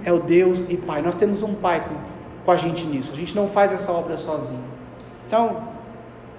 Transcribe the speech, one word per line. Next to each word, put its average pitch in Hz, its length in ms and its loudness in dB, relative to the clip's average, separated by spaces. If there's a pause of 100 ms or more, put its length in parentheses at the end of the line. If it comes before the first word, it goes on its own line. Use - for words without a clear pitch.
é 175 80 2
o 170 60 6
Deus 180 500 6
e 170 80 0
Pai. 151 260 -2
Nós 175 120 2
temos 202 280 2
um 208 120 -2
Pai 170 260 2
com, 156 140 -6 (500)
com 185 60 4
a 175 60 8
gente 165 280 0
nisso, 139 280 -4
a - 40 -10
gente 165 200 -6
não 202 120 2
faz 202 240 4
essa 180 200 -2
obra 165 240 -2
sozinho. 131 480 -4 (640)
Então, 220 360 2 (760)